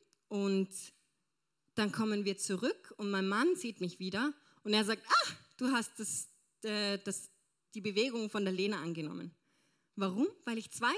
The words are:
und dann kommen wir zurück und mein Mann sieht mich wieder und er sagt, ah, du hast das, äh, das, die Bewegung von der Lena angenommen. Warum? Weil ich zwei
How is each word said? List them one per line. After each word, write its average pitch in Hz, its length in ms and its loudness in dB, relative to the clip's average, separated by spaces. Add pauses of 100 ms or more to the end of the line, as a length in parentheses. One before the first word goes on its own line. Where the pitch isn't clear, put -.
(280)
und 196 400 2 (1080)
dann 208 180 0
kommen 214 320 0
wir 190 120 0
zurück 208 640 -2
und 202 120 -4
mein 190 160 2
Mann 254 300 4
sieht 240 240 -6
mich 180 180 -4
wieder 202 360 -2 (300)
und 208 100 2
er 214 100 6
sagt, 214 220 0
ah, 640 260 4 (240)
du 254 160 0
hast 233 260 0
das, - 300 -6 (340)
äh, 208 420 0
das, - 260 -6 (440)
die 220 60 -8
Bewegung 214 480 2
von 202 160 0
der 190 80 2
Lena 185 300 0
angenommen. 165 480 -6 (640)
Warum? 196 320 0 (160)
Weil 226 140 -2
ich - 120 -10
zwei 240 280 2